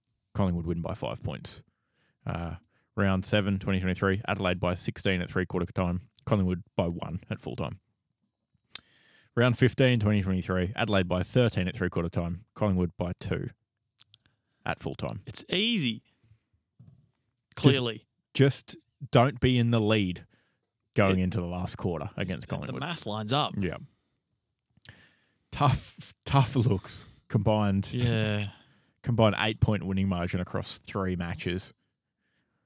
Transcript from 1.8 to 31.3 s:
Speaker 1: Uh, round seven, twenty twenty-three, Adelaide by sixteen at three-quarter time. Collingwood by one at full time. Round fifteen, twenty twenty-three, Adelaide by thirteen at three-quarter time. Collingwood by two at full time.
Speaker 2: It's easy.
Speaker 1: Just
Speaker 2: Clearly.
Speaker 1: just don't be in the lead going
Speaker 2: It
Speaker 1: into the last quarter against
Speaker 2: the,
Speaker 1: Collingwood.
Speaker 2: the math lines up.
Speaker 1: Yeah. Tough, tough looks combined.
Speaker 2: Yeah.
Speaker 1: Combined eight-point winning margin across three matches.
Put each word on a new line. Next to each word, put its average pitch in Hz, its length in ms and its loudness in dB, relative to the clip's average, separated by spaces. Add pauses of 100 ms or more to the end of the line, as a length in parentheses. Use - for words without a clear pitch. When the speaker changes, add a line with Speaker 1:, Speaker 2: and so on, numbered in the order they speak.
Speaker 1:
Uh, 85 300 -6 (380)
round 95 300 2
seven, 101 340 2
twenty 95 220 0
twenty-three, 95 480 0
Adelaide 92 320 0
by 90 140 0
sixteen 92 480 -2
at - 80 -8
three-quarter 90 420 -2
time. 90 300 0 (240)
Collingwood 92 360 2 (140)
by 87 120 2
one 85 320 -6 (100)
at - 100 -6
full - 160 -8
time. 80 220 -6 (1600)
Round 120 220 4
fifteen, 127 420 4
twenty 104 220 4
twenty-three, 92 560 0
Adelaide 98 320 2
by 90 140 0
thirteen 101 460 2
at 87 60 -6
three-quarter 87 360 -2
time. 87 340 -4 (100)
Collingwood 90 440 0
by 90 200 -4
two - 300 -6 (1160)
at - 160 -6
full - 160 -8
time. 64 300 -6
Speaker 2:
It's - 220 -12
easy. 185 540 0 (1500)
Speaker 1:
Just - 80 -10
Speaker 2:
Clearly. 127 420 4 (300)
Speaker 1:
just - 420 2 (360)
don't 131 260 4
be 127 220 2
in 117 100 2
the 117 100 2
lead 104 460 0 (680)
going 95 260 4
Speaker 2:
It - 20 2
Speaker 1:
into 90 180 0
the 87 60 -4
last 90 300 -6
quarter 82 400 -4
against 92 320 -6
Speaker 2:
the, - 60 -6
Speaker 1:
Collingwood. 127 280 -8
Speaker 2:
the - 20 -6
math 165 220 -10
lines 107 260 -6
up. 135 240 0
Speaker 1:
Yeah. 92 200 -4 (1800)
Tough, - 600 0 (120)
tough - 320 2
looks 107 500 0 (220)
combined. 104 640 2
Speaker 2:
Yeah. 110 560 0 (560)
Speaker 1:
Combined 110 340 4
eight-point 107 460 0
winning 95 240 0
margin 90 320 -2
across - 380 -6
three 92 360 -4
matches. 87 580 -6 (920)